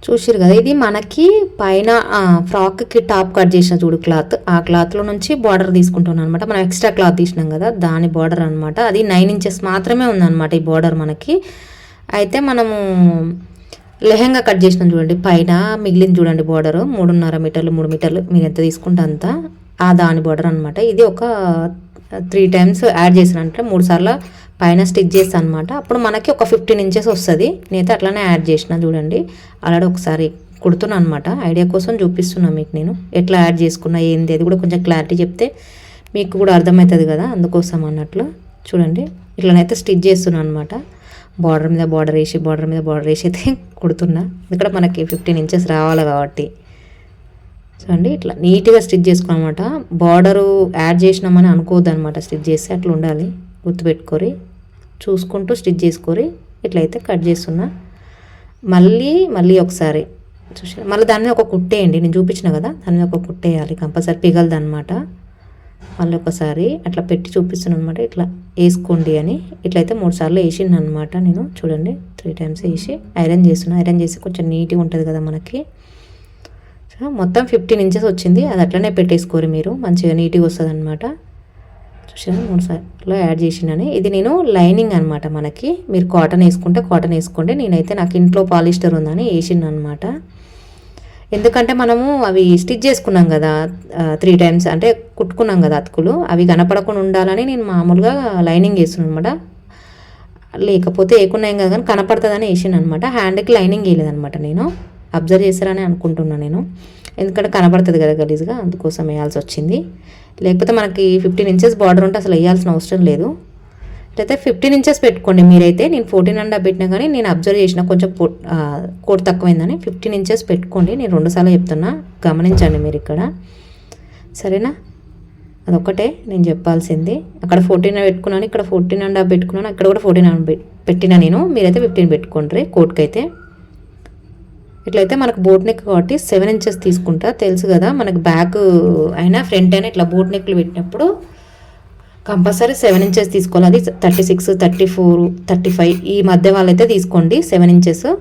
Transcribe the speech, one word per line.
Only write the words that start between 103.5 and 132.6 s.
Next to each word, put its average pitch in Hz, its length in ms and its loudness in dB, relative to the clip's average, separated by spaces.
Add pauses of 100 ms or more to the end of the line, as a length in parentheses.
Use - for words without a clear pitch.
లైనింగ్ 202 320 2
వేయలేదనమాట 151 520 -2
నేను, 165 360 -4 (420)
అబ్జర్వ్ 170 300 0
చేశారని 190 400 -2
అనుకుంటున్నాను 160 580 -4
నేను. 180 280 -6 (520)
ఎందుకంటే 196 340 -4
కనబడుతుంది 180 480 4
కదా 151 160 2
గలీజ్గా, 156 340 -4 (100)
అందుకోసం 170 460 -6
వేయాల్సి 151 320 -6
వచ్చింది. 165 360 -4 (640)
లేకపోతే 185 340 2
మనకి 196 260 -2 (200)
ఫిఫ్టీన్ 185 300 0
ఇంచెస్ 226 280 4
బార్డర్ 185 240 4
ఉంటే 190 160 -2
అసలు 185 160 0
వేయాల్సిన 180 380 2
అవసరం 180 340 -2
లేదు. 151 160 0 (920)
అయితే 214 140 -2 (120)
ఫిఫ్టీన్ 269 320 2
ఇంచెస్ 285 260 2
పెట్టుకోండి 190 460 4
మీరైతే. 175 420 6
నేను 254 200 -2
ఫోర్టీన్ 185 300 2
అండ్ 214 120 -4
హాఫ్ 190 120 -2
పెట్టినా 190 280 0
కానీ 233 200 -2
నేను 226 200 -2
అబ్జర్వ్ 196 280 0
చేసిన 180 180 0 (120)
కొంచెం 185 260 2
పొ-, 170 180 0 (180)
ఆ, - 20 -2 (500)
కోట్ 190 220 2
తక్కువైందని. 180 560 0
ఫిఫ్టీన్ 208 340 -8
ఇంచెస్ 214 320 -2
పెట్టుకోండి. 180 500 -2
నేను 214 180 -4
రెండుసార్లు 180 380 2
చెప్తున్నా, 180 340 -2 (360)
గమనించండి 165 600 2
మీరు 151 160 -4
ఇక్కడ, 151 180 -6 (1200)
సరేనా? 208 320 -2 (960)
అదొక్కటే 185 380 0 (240)
నేను 185 200 2
చెప్పాల్సింది. 165 640 -2 (300)
అక్కడ 175 140 2 (100)
ఫోర్టీన్ 196 300 0 (100)
పెట్టుకున్నాను, 190 420 -4
ఇక్కడ 208 200 -4
ఫోర్టీన్ 185 360 -2
and 196 120 -2
half 185 160 0
పెట్టుకున్నాను, 185 380 -2
అక్కడ 190 180 -4
కూడా 202 160 0
ఫోర్టీన్ 180 240 6
and 165 80 0
half 160 120 -2
పెట్-, - 160 -4 (220)
పెట్టినా 180 280 4 (100)
నేను. 165 120 2 (160)
మీరైతే 190 300 2
ఫిఫ్టీన్ 180 300 2
పెట్టుకోండి 151 500 -4 (100)